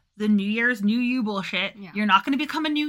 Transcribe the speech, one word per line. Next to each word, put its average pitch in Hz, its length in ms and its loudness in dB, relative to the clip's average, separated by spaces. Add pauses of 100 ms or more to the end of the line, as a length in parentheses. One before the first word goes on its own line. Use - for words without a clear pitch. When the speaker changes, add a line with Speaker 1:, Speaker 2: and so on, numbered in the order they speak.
(180)
Speaker 1:
the 208 100 -2
New 202 200 4
Year's, 233 360 0
New 220 160 2
You 247 240 0
bullshit. 196 540 -4
Speaker 2:
Yeah. 190 160 -16
Speaker 1:
You're 208 120 -2
not 196 200 4
gonna 277 120 0
become 302 280 -4
a 311 40 0
new 302 200 -2